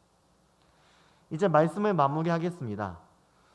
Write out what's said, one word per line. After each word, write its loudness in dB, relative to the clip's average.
이제 0
말씀을 2
마무리하겠습니다. -2